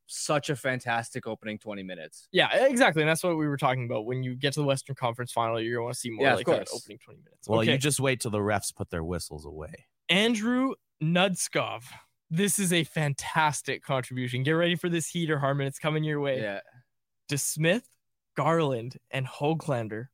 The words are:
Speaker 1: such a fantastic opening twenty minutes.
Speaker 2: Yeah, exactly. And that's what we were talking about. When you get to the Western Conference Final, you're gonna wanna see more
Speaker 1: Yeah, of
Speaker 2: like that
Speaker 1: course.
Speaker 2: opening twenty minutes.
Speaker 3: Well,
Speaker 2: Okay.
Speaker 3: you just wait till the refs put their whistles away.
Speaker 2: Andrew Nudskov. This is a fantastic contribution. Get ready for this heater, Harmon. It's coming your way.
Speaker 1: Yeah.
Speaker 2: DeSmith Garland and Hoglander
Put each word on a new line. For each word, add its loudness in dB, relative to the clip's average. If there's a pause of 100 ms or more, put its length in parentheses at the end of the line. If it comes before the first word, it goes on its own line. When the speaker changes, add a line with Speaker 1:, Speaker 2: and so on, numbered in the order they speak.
Speaker 1:
such -2
a -2
fantastic -4
opening -6
twenty -8
minutes. -14
Speaker 2:
Yeah, 4
exactly. 4
And 4
that's 2
what 0
we 0
were -2
talking 0
about. -4
When -4
you -6
get -2
to -2
the 0
Western 0
Conference -4
Final, 0
you're -2
gonna -2
wanna -6
see -6
more 2
Speaker 1:
Yeah, 8
of 4
Speaker 2:
like -4
that 2
Speaker 1:
course. -8 (100)
Speaker 2:
opening -18
twenty -20
minutes. -20
Speaker 3:
Well, 4
Speaker 2:
Okay. 4
Speaker 3:
you 2
just 2
wait 0
till -4
the 0
refs 0
put -8
their -4
whistles -6
away. -14 (240)
Speaker 2:
Andrew 2 (280)
Nudskov. 0 (460)
This 2
is 2
a 4
fantastic 0
contribution. -2
Get 2
ready 2
for -2
this 0
heater, -2
Harmon. 0
It's -6
coming 0
your -2
way. -2
Speaker 1:
Yeah. -4 (720)
Speaker 2:
DeSmith 0 (520)
Garland 2 (140)
and -2
Hoglander -2